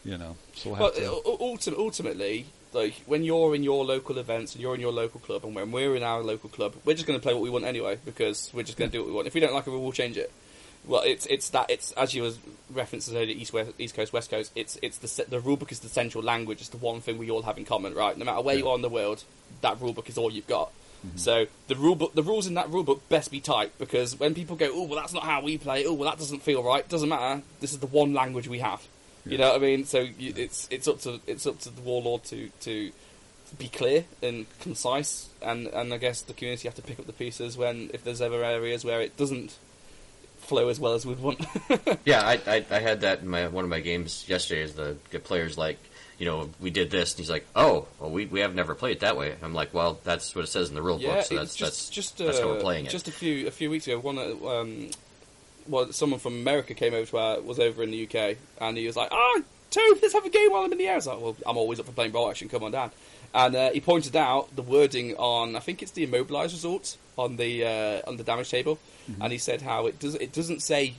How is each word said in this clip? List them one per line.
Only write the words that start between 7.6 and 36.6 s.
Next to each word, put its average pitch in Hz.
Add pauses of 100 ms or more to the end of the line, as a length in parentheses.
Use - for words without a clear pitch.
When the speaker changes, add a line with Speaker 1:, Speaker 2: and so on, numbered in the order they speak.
Speaker 2:
anyway, 113
because 107
we're 120
just -
gonna 117
do 113
what -
we 82
want. 104
If -
we 165
don't 143
like 135
it, -
we 131
will 131
change 123
it. - (520)
Well, -
it's, 131
it's 135
that, 131
it's, -
as 127
you 123
was 117 (340)
referencing 123
earlier, 113
East, 113
West, 110
East 113
Coast, 110
West 117
Coast, 107
it's, -
it's 120
the 117
se-, -
the 127
rule 135
book -
is 120
the 110
central 117
language. 113
It's -
the 120
one 117
thing 113
we 113
all 110
have 107
in 107
common, 98
right? 101
No 120
matter 117
where 139
you 135
Speaker 1:
Yeah. 131
Speaker 2:
are 127
in 123
the 120
world, 110 (380)
that 113
rule 123
book 113
is -
all 117
you've 107
got. 80 (360)
Speaker 1:
Mm-hmm. 87
Speaker 2:
So 113 (220)
the 135
rule 147
book, 165
the 156
rules 196
in 175
that 175
rule 180
book 139
best 151
be 139
tight, 120
because 123
when 151
people 165
go, 151
"Oh, 175
well, 151
that's 156
not 175
how 147
we 151
play. 139
Oh, 165
well, 143
that 156
doesn't 143
feel 135
right." 127
Doesn't 156
matter. 139 (160)
This 139
is 143
the 135
one 143
language 131
we 120
have. 110 (420)
You -
Speaker 1:
Yeah. 131
Speaker 2:
know 131
what 135
I -
mean? 139
So 135
you, 127
Speaker 1:
Yeah. 127 (120)
Speaker 2:
it's, -
it's 127
up 143
to, 120
it's -
up 135
to 127
the 120
Warlord 120
to, 113 (120)
to 107 (680)
be 131
clear 139 (180)
and 117 (140)
concise, - (140)
and, 117
and 120
I 120
guess 123
the 120
community 123